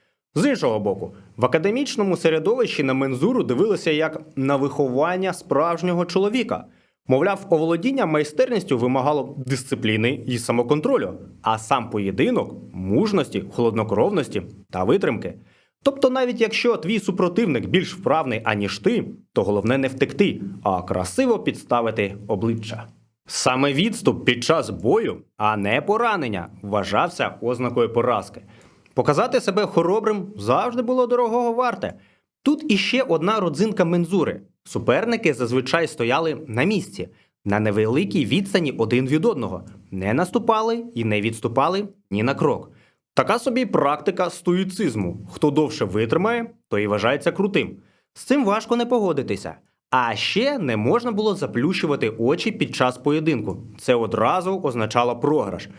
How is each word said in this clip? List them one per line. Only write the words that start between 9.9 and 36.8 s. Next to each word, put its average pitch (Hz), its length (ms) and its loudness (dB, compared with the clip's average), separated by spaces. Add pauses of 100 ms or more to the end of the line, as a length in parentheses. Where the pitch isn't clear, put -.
і 123 120 -2
самоконтролю, 123 760 0 (280)
а 110 160 0
сам 117 320 -2
поєдинок — 107 640 0 (180)
мужності, 113 720 0 (100)
холоднокровності 113 880 0 (280)
та 92 140 -2
витримки. 120 500 0 (480)
Тобто 277 280 2
навіть 247 300 0
якщо 220 360 2
твій 208 240 -2
супротивник 180 680 0
більш - 280 -4
вправний, 135 500 -2
аніж 101 340 -2
ти, 220 260 0 (280)
то 110 100 0
головне 104 360 0
не 135 100 0
втекти, 139 520 -2 (220)
а 92 200 0
красиво 196 560 0
підставити 110 800 -2 (120)
обличчя. 110 580 -4 (400)
Саме 135 460 0
відступ 143 520 0
під 120 200 0
час 143 260 0
бою, 110 520 0 (140)
а 107 200 2
не 104 240 0
поранення, 196 680 -2 (140)
вважався 104 800 -2
ознакою 120 520 0
поразки. 113 500 -2 (520)
Показати 214 460 2
себе 190 260 0
хоробрим 202 600 0 (100)
завжди 185 460 0
було 247 240 0
дорогого 240 460 0
варте. 226 420 -2 (480)
Тут 302 300 2
іще 247 300 2
одна 202 380 2
родзинка 180 440 2
мензури. 165 560 0 (240)
Суперники 175 680 0
зазвичай 127 520 0
стояли 135 600 0
на 117 180 0
місці, 180 440 -2 (360)